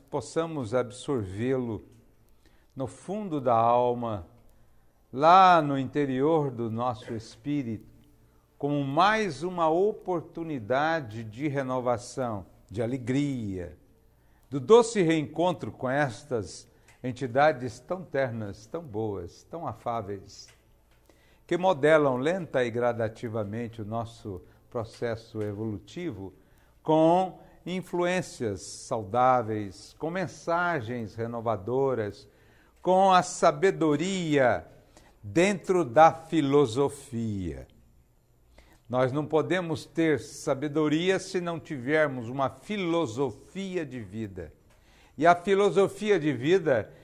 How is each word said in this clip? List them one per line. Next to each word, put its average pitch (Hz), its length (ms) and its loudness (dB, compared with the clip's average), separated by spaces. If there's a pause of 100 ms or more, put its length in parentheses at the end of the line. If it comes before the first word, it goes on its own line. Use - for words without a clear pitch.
(100)
possamos 147 640 -6
absorvê-lo 117 1080 -4 (880)
no 131 120 -8
fundo 185 540 -8
da 123 140 2
alma, 117 720 2 (840)
lá 170 520 8
no 143 160 0
interior 139 720 0
do 117 200 -6
nosso 117 440 -6
espírito, 117 840 -8 (600)
como 143 260 -2
mais 170 580 0
uma 175 260 -2
oportunidade 156 1600 -2
de 113 240 -6
renovação, 127 1000 -4 (240)
de 95 120 -4
alegria, 117 920 -4 (760)
do 139 100 -6
doce 214 420 6
reencontro 160 680 0
com - 160 -6
estas 123 800 -4 (340)
entidades 127 760 0
tão 185 220 -8
ternas, 117 640 -4
tão 165 160 -10
boas, 104 640 -8
tão 165 220 -12
afáveis, 113 840 -8 (1000)
que 175 100 0
modelam 151 600 4
lenta 143 480 -2
e 120 60 -2
gradativamente 113 1080 -4
o 107 40 -8
nosso 110 580 -10 (260)
processo 113 720 -8
evolutivo 104 880 -8 (500)
com 165 560 4 (260)
influências 175 1000 -4
saudáveis, 110 1400 -2
com 156 120 -6
mensagens 165 1040 -4
renovadoras, 113 1120 -4 (540)
com 185 300 4
a 180 100 6
sabedoria 156 1400 2 (560)
dentro 175 600 2
da 151 280 8
filosofia. 117 1500 0 (1200)
Nós 127 220 2
não 147 160 -2
podemos 156 580 0
ter 156 360 0
sabedoria 151 1000 0
se 185 220 -6
não 170 180 -6
tivermos 135 720 -2
uma 135 200 -2
filosofia 170 1400 -4
de 127 160 -12
vida. 95 520 -10 (680)
E 147 80 4
a 175 80 8
filosofia 196 840 2
de 147 120 0
vida 139 600 0 (120)